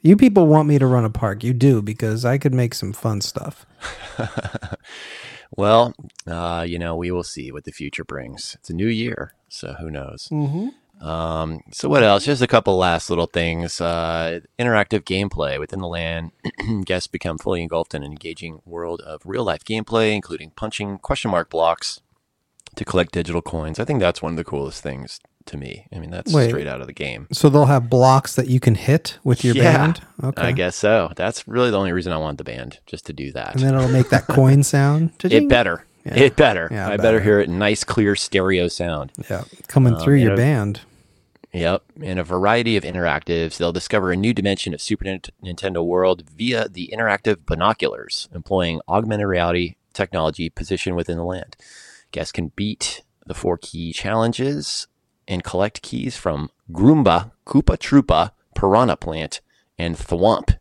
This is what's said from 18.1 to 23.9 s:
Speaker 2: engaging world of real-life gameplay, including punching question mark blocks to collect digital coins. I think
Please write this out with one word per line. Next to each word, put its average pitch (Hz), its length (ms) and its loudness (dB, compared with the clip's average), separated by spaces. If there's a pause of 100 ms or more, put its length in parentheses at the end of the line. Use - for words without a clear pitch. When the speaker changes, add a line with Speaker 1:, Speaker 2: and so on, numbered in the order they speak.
Speaker 2:
engaging 80 540 -16
world 85 360 -10
of 78 220 -16
real-life 98 400 -6
gameplay, 110 500 0
including 80 380 -8
punching 104 460 -8
question 120 340 -4
mark 85 180 0
blocks 82 520 -2 (720)
to - 80 -8
collect 87 300 -2
digital 85 280 -4
coins. 80 380 -8
I 117 60 -2
think 143 160 0